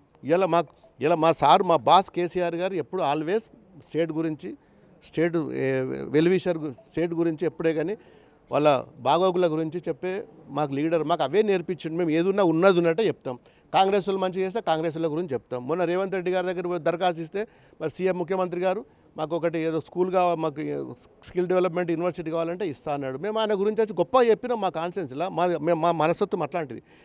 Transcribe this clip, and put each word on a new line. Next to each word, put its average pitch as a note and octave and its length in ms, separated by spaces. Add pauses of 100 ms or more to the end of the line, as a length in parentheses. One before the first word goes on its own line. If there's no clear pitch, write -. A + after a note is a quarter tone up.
(240)
ఇలా F3 220
మాకు, E3 220 (320)
ఇలా D#3 140
మా D#3+ 180
సార్, D#3 300
మా E3+ 140
బాస్ D3+ 340
కేసీఆర్ F3 440
గారు F#3 200
ఎప్పుడు F3+ 280
always D#3 400 (440)
స్టేట్ D#3+ 260
గురించి, E3 440 (480)
స్టేట్, E3+ 320
ఏ, C3 460
వెల్విషర్ D#3+ 760
గు-, D3+ 140
స్టేట్ E3+ 420
గురించి E3 320
ఎప్పుడే D#3+ 260
కానీ D#3+ 240 (560)
వాళ్ళ C#3 320 (140)
బాగోగుల F3 480
గురించి D#3+ 420
చెప్పే F#3 360 (240)
మాకు C#3+ 240
లీడర్, D#3 320
మాకు D#3+ 180
అవే D3+ 200
నేర్పించిండు. F3 560
మేము E3+ 120
ఏదున్నా F#3+ 320
ఉన్నది F3 360
ఉన్నట్టే E3+ 280
చెప్తాం. B2+ 320 (360)
కాంగ్రెస్ G3 340
వాళ్ళు G3 120
మంచిగా F#3+ 260
చేస్తే G3+ 140
కాంగ్రెస్ D#3+ 360
వాళ్ళ D#3+ 160
గురించి E3 200
చెప్తాం. B2 360
మొన్న F3 160
రేవంత్ F3+ 300
రెడ్డి F3+ 160
గారి F#3 160
దగ్గర F3+ 200
పోయి F3 140
దరఖాస్తు E3 420
ఇస్తే G3 240 (340)
మరి D#3 100
సీఎం F#3 280
ముఖ్యమంత్రి F3+ 420
గారు F#3+ 240 (320)
మాకు D#3+ 200
ఒకటి E3 220
ఏదో D#3+ 220
స్కూల్ F3+ 320
కావాలి, F3 280
మాకు D#3 160 (680)
స్కిల్ F3+ 240
డెవలప్మెంట్ F3+ 420
యూనివర్సిటీ E3+ 400
కావాలంటే E3+ 380
ఇస్తా C#3+ 260
అన్నాడు. C3+ 240
మేము G#3+ 200
ఆయన G#3+ 160
గురించి G#3 280
వచ్చి G#3 100
గొప్పగా F#3 300
చెప్పినాం A#3 380
మా F#3+ 80
కాన్స్టిట్యుయెన్సీలో. E3 600
మా, E3+ 160
మేము, E3 340
మా E3+ 120
మనస్తత్వం E3 500
అట్లాంటిది. C#3+ 400 (220)